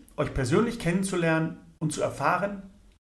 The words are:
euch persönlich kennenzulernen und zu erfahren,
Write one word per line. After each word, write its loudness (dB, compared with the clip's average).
euch -2
persönlich 2
kennenzulernen 0
und 0
zu -4
erfahren, 0